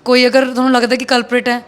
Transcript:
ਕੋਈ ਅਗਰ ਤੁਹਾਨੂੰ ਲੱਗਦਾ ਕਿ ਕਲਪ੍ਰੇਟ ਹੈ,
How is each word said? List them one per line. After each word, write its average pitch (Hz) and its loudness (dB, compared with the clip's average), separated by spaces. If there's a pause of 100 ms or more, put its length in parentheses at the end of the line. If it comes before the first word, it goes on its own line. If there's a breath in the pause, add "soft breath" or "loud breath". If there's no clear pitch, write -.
ਕੋਈ 247 2
ਅਗਰ 262 2
ਤੁਹਾਨੂੰ 254 -2
ਲੱਗਦਾ 240 0
ਕਿ 254 -4
ਕਲਪ੍ਰੇਟ 240 -2
ਹੈ, 240 -4